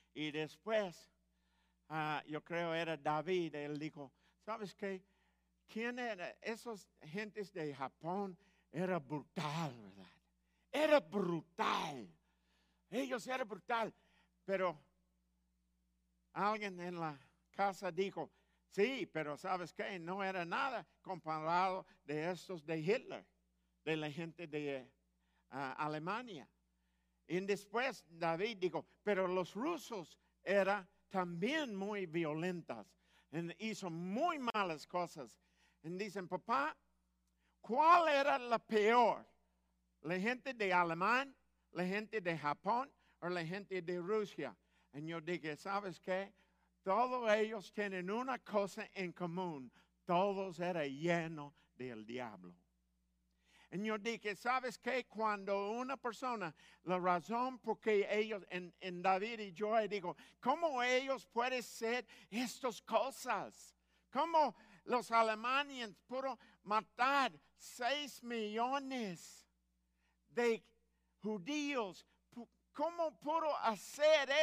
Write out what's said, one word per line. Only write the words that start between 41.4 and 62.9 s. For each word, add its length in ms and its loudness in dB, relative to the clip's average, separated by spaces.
la 120 -2
gente 360 -2
de 180 -2
Japón 540 0
o 80 -4
la 160 -2
gente 380 -4
de 160 -2
Rusia? 580 -2
Y 140 -8
yo 140 -4
dije, 360 -4
¿sabes 440 -6
qué? 320 -2
Todos 500 4
ellos 400 2
tienen 380 -2
una 300 -2
cosa 520 0
en 200 -4
común. 580 -4
Todos 540 2
eran 300 0
llenos 640 -2
del 280 -8
diablo. 520 -10
Y 140 -4
yo 140 0
dije, 360 -4
¿sabes 440 -2
qué? 280 -2
Cuando 640 0
una 260 -4
persona, 560 -4
la 160 0
razón 600 0
por 180 -2
qué 320 4
ellos, 400 0
en, 300 -8
en 200 -6
David 380 2
y 140 -8
yo, 280 2
y 60 4
digo, 300 -4
¿cómo 420 2
ellos 440 2
pueden 360 0
ser 420 -2
estas 520 -4
cosas? 920 -2